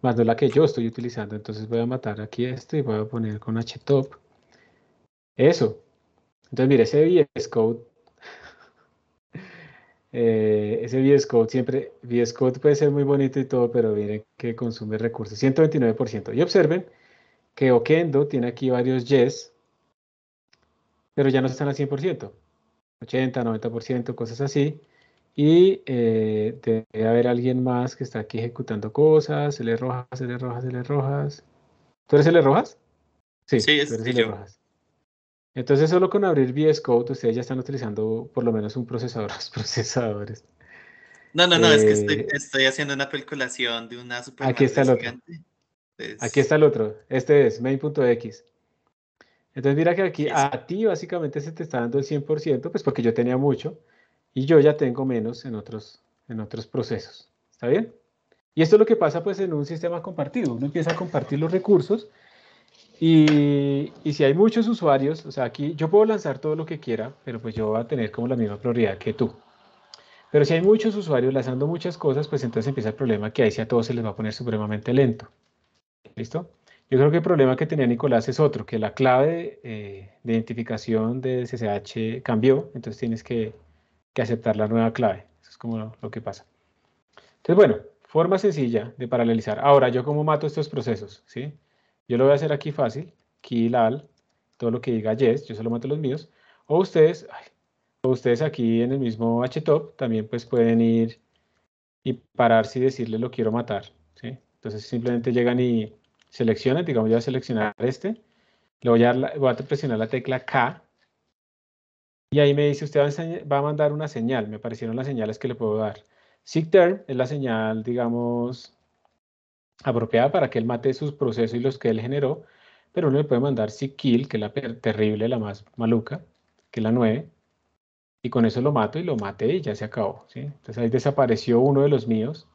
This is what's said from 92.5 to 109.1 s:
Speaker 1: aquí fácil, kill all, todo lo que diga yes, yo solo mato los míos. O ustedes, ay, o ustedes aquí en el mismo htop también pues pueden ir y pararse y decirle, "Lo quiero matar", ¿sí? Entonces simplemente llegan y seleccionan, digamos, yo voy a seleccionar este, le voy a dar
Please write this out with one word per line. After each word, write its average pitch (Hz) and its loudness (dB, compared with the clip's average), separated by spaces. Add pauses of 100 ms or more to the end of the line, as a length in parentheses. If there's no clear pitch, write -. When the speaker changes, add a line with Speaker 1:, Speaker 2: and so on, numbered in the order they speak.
Speaker 1:
aquí 147 -4
fácil, 135 -4 (280)
kill 117 0
all, 120 0 (480)
todo 117 -2
lo 117 -4
que 127 -4
diga 110 -2
yes, 117 2
yo 117 -12
solo 110 -6
mato 117 -4
los 147 -4
míos. 151 -6 (340)
O 156 2
ustedes, 170 2
ay, - -18 (560)
o 131 0
ustedes 120 2
aquí 117 0
en 123 0
el 139 -2
mismo 117 -2
htop 151 -2
también 110 -4
pues 117 -8
pueden 117 2
ir 113 2 (840)
y 131 -4
pararse 113 2
y - 0
decirle, 120 -2
"Lo 127 -4
quiero 113 -4
matar", 113 -6 (220)
¿sí? 123 -14 (200)
Entonces 107 -12
simplemente 120 -4
llegan 120 2
y 117 -2 (360)
seleccionan, 131 0
digamos, 113 0
yo 113 4
voy 117 2
a - -4
seleccionar 117 -4
este, 135 -4 (600)
le 123 -2
voy 117 6
a 120 6
dar 120 2